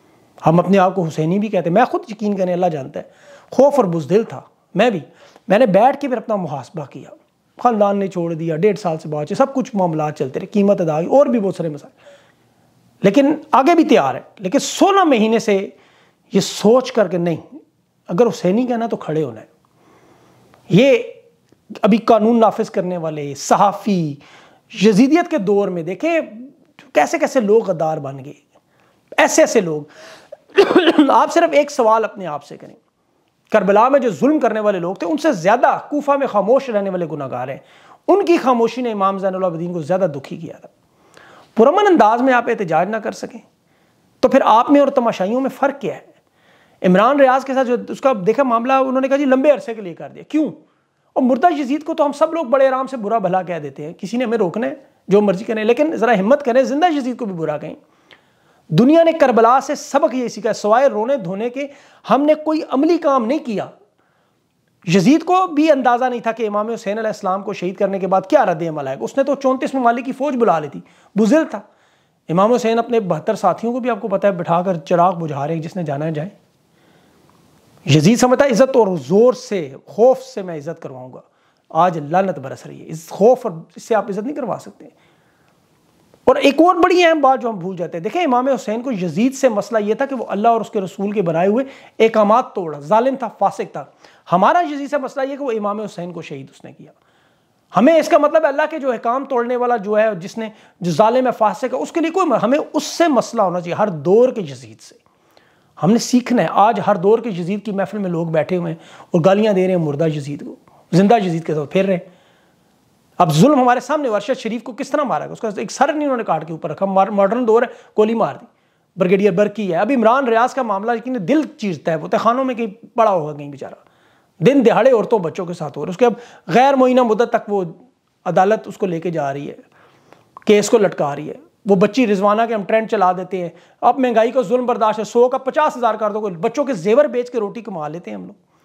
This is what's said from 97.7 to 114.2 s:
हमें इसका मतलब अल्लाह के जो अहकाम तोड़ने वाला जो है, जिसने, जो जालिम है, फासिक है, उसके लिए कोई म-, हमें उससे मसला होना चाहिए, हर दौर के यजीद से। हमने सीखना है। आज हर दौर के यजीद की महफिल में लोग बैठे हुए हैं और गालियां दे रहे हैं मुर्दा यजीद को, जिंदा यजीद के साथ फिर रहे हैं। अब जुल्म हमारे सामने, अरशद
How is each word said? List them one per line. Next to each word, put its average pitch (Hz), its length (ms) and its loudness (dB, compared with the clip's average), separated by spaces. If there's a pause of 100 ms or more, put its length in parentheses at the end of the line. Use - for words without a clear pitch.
हमें 302 240 6
इसका 311 200 2
मतलब 311 260 2
अल्लाह 285 200 0
के 302 140 -8
जो 262 120 -4
अहकाम 240 340 -4
तोड़ने 240 300 -2
वाला 240 220 0
जो 208 180 -4
है, 214 240 0
जिसने, 208 320 -10 (300)
जो 170 100 -2
जालिम 226 340 4
है, 240 60 2
फासिक 220 420 -2
है, 262 60 -6
उसके 302 200 -6
लिए 320 120 0
कोई 370 140 0
म-, 294 80 2
हमें 220 240 2
उससे 320 500 -2
मसला 233 360 0
होना 180 160 -2
चाहिए, 165 160 -6
हर 208 140 0
दौर 185 420 2
के 226 100 -8
यजीद 120 360 -14
से। - 220 -20 (800)
हमने 208 180 2
सीखना 240 420 0
है। 156 100 0
आज 202 280 2
हर 196 180 0
दौर 202 240 2
के 233 80 -8
यजीद 180 300 -6
की 208 120 -10
महफिल 196 280 -6
में 190 100 -4
लोग 165 220 -4
बैठे 160 240 -2
हुए 170 160 -4
हैं 165 80 -12 (360)
और 175 60 4
गालियां 202 340 4
दे 185 60 2
रहे 185 100 2
हैं 175 120 0
मुर्दा 147 220 -2
यजीद 147 380 -6
को, - 140 -16 (360)
जिंदा 202 240 6
यजीद 170 260 -2
के 165 100 -6
साथ 147 140 -4
फिर 190 180 0
रहे 190 100 0
हैं। - 180 -10 (1080)
अब 175 120 4
जुल्म 247 280 6
हमारे 247 220 2
सामने, 294 280 -4
अरशद 208 240 -2